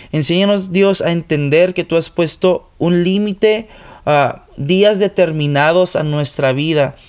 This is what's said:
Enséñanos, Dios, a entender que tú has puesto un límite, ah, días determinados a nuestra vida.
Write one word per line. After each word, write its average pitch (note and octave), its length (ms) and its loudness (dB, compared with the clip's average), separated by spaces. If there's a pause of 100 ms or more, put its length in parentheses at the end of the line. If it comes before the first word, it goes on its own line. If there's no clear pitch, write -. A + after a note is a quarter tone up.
(120)
Enséñanos, F#3+ 580 0
Dios, G3 300 2
a E3+ 100 -2
entender D#3+ 640 0
que E3+ 80 -4
tú E3 140 -4
has E3 120 -2
puesto F3 600 -2 (100)
un F3 240 0
límite, G#3 640 0 (400)
ah, C#3+ 380 0 (120)
días F#3+ 440 2
determinados E3 960 0
a D#3 80 -2
nuestra D3 480 -2
vida. D3 420 -2 (140)